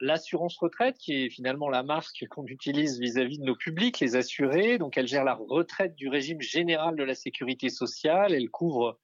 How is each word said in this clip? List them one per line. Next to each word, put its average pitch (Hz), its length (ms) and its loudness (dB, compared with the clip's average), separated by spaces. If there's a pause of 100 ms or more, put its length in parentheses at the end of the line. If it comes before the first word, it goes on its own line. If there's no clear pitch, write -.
l'assurance 160 580 0
retraite, 233 400 0
qui 135 280 0
est 117 40 -4
finalement 135 380 -2
la 127 160 2
marque 147 460 -4
qu'on 143 160 -10
utilise 139 520 0
vis-à-vis 123 400 0
de 143 60 -8
nos 131 100 2
publics, 180 460 -2
les 123 160 2
assurés. 156 600 2
Donc, 143 200 -2
elle 131 80 2
gère 135 160 0
la 131 120 2
retraite 160 600 0
du 139 140 -6
régime 143 320 -2
général 160 560 0
de 143 80 0
la 131 100 0
sécurité 127 540 -4
sociale. 160 680 2
Elle 123 160 0
couvre 120 540 0